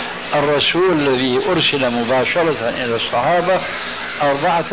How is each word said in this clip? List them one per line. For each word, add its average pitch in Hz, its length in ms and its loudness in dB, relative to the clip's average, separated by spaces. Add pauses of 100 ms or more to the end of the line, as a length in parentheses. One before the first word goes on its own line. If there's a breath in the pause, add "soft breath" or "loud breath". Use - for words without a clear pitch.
(340 loud breath)
الرسول 147 760 2
الذي 127 400 2
أرسل 147 420 0
مباشرة 123 760 0
إلى 120 280 -2
الصحابة 165 640 0 (640 loud breath)
أربعة 151 500 2